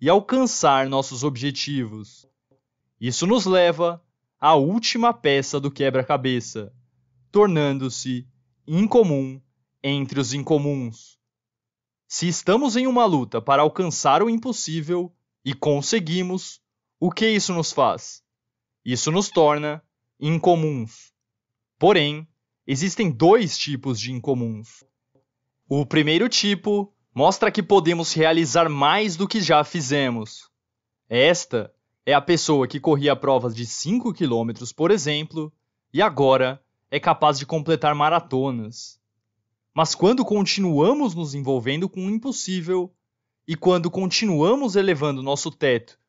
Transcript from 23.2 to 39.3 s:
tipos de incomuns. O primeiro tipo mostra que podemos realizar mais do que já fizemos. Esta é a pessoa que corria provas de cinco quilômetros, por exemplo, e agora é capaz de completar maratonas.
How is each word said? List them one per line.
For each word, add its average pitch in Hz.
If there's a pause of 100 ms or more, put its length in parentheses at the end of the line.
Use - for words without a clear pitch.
tipos 131
de 117
incomuns. 117 (840)
O 139
primeiro 156
tipo 202 (220)
mostra 190
que 208
podemos 170
realizar 160
mais 160
do 190
que 220
já 151
fizemos. 131 (600)
Esta 127 (320)
é 135
a 143
pessoa 147
que 143
corria 143
provas 127
de 117
cinco 220
quilômetros, 117
por 165
exemplo, 151 (400)
e 156
agora 131 (280)
é 143
capaz 151
de 139
completar 151
maratonas. 135 (720)